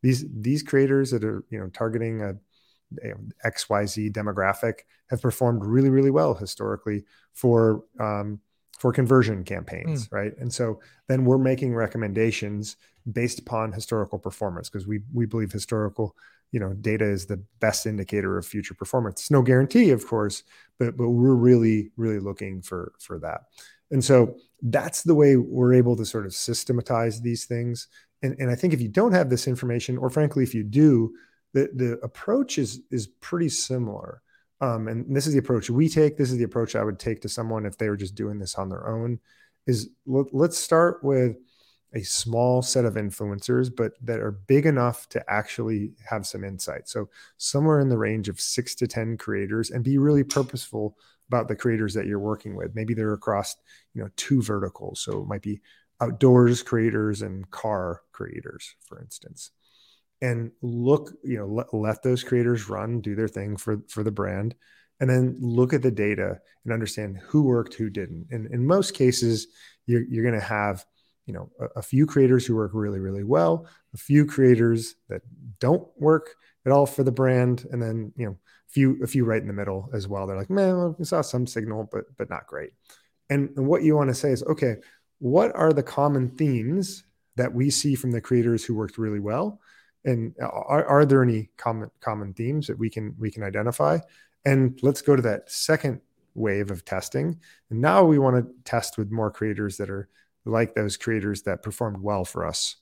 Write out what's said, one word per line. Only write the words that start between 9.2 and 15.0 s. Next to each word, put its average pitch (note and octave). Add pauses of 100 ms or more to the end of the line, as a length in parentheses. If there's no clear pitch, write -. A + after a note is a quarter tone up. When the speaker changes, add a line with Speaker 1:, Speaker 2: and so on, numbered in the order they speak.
Speaker 1:
campaigns," A2
Speaker 2:
Mm. -
Speaker 1:
right? G2+
And B2
so A2+ (260)
then C3
we're C3
making C3
recommendations G#2+ (340)
based B2
upon A2
historical G#2
performance, F#2
'cause F#2+
we, G#2 (100)